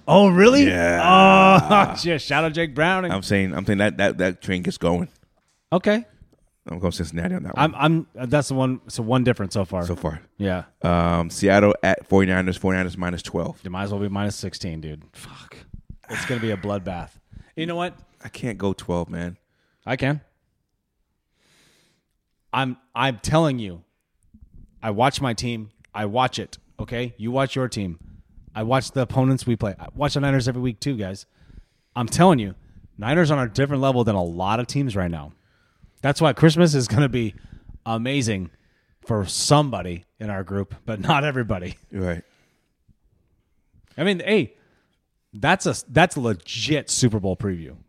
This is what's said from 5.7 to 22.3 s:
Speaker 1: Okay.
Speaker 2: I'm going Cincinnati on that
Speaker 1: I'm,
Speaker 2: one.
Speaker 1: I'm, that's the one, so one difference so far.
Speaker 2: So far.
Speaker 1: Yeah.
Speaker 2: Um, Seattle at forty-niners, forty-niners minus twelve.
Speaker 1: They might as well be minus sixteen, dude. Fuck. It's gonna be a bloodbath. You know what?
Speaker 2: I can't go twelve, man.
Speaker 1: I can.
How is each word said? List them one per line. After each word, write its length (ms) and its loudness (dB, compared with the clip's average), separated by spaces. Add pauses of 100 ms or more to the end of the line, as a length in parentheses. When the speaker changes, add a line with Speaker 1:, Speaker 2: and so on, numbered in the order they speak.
Speaker 1:
Okay. 340 0 (640)
Speaker 2:
I'm 100 -10
going 120 0
Cincinnati 440 -6
on 80 -8
that 120 -10
Speaker 1:
I'm, 160 2
Speaker 2:
one. 440 0
Speaker 1:
I'm, 140 -8
that's 200 0
the 60 -4
one, 340 -2
so 120 -8
one 220 0
difference 300 0
so 100 0
far. 220 -4
Speaker 2:
So 100 -4
far. 260 -6 (160)
Speaker 1:
Yeah. 280 -4 (160)
Speaker 2:
Um, 480 2
Seattle 520 4
at 280 0
forty-niners, 480 2
forty-niners 400 -2
minus 260 -6
twelve. 400 -8
Speaker 1:
They 60 -12
might 140 -8
as 80 -8
well 100 -6
be 80 -4
minus 260 -4
sixteen, 460 -10
dude. 220 -14 (100)
Fuck. 420 -20 (540)
It's 160 -8
gonna 160 -4
be 100 -2
a 60 -4
bloodbath. 540 -8 (440)
You 120 -8
know 100 -6
what? 200 -6 (240)
Speaker 2:
I 60 -18
can't 300 -8
go 160 -2
twelve, 360 -6
man. 280 -10 (480)
Speaker 1:
I 100 -4
can. 240 -2 (2250)